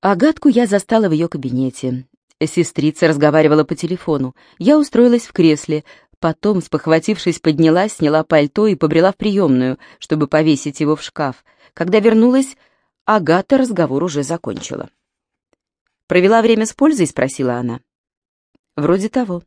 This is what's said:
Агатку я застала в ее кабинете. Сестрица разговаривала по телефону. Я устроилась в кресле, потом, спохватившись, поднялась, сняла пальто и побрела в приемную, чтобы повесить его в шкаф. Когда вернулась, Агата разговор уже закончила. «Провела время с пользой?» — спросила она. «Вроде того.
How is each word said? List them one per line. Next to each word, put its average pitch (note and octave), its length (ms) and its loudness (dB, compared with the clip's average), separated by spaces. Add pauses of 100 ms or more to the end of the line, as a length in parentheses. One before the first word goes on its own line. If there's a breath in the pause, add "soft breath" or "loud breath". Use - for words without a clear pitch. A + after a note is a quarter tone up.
Агатку G#3+ 460 0
я A#3+ 180 2
застала G3+ 400 0
в D#3+ 60 0
ее D#3+ 160 -2
кабинете. B2+ 760 -6 (400)
Сестрица D#3 640 -2
разговаривала D3+ 560 2
по C#3+ 100 -6
телефону. D3+ 640 -6 (220 soft breath)
Я C4 200 4
устроилась A#3+ 480 2
в - 60 -20
кресле, D#3 540 0 (340 soft breath)
потом, F#3 420 -2
спохватившись, D#3+ 800 -2
поднялась, D#3+ 540 2
сняла D#3 320 0
пальто D#3+ 420 0
и G3+ 80 2
побрела E3 380 2
в - 20 -10
приемную, C#3 640 0 (200 soft breath)
чтобы D3+ 280 -4
повесить D3+ 540 0
его D3+ 160 0
в - 40 -16
шкаф. - 440 -10 (280 soft breath)
Когда F3+ 280 0
вернулась, A#3+ 560 2 (480)
Агата F#3+ 520 0
разговор E3+ 460 -2
уже D3 200 -4
закончила. C3+ 640 -10 (1200)
«Провела G3 340 4
время A3 240 2
с - 80 -10
пользой?» — C#4 340 2
спросила C3 460 -4
она. A#2+ 260 -6 (960)
«Вроде F3+ 320 0
того. G3 400 -4